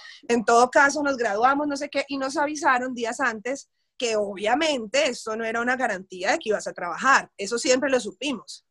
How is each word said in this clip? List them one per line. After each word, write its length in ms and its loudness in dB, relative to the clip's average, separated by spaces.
En 160 2
todo 260 6
caso, 320 4
nos 140 0
graduamos, 500 2
no 120 -4
sé 100 -6
qué, 200 -4
y 100 -6
nos 180 -4
avisaron 580 0
días 260 -6
antes 500 -4
que 180 -2
obviamente 960 0
esto 260 -6
no 100 -6
era 160 -2
una 140 0
garantía 560 -4
de 80 2
que 120 -6
ibas 180 -2
a 40 -8
trabajar, 640 0
eso 220 -4
siempre 320 2
lo 80 4
supimos. 720 -8